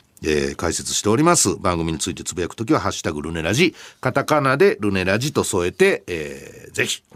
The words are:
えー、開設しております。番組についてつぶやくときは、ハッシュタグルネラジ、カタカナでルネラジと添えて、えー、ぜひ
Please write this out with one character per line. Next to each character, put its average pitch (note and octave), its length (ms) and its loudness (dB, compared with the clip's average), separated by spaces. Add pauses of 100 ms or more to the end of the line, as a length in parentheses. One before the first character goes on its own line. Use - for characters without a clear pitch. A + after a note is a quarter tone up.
(220)
え D2 320 0
ー、 - 20 -12
開 E2+ 200 -2
設 C#2+ 180 -6
し - 80 -2
て G#2 80 0
お A2 60 4
り C#3+ 80 2
ま E3+ 120 4
す。 F#2+ 200 2
番 F2+ 240 0
組 E2 120 -2
に D#2+ 60 -2
つ - 140 -4
い - 20 -8
て C2+ 100 -12
つ - 120 -8
ぶ F2 80 -2
や E2 40 -2
く - 80 -16
と - 80 -8
き A2 80 -2
は、 C#3+ 80 4
ハ G2 100 -2
ッ - 20 0
シ - 100 -8
ュ - 20 -10
タ F2 100 -4
グ D2 100 -6
ル D#2+ 80 -8
ネ E2+ 100 -4
ラ E2+ 140 0
ジ、 E3+ 180 4 (260)
カ B2+ 140 -2
タ C3+ 120 0
カ D3 160 4
ナ C3+ 160 2
で F#3+ 220 4
ル G#2 120 0
ネ F#2 140 0
ラ F#2+ 120 4
ジ C3+ 160 -4
と G#2 100 2
添 F2+ 260 0
え - 20 0
て、 F#3+ 340 2
え D2 640 -10
ー、 - 20 -20
ぜ B2 140 -2
ひ - 160 -6 (140)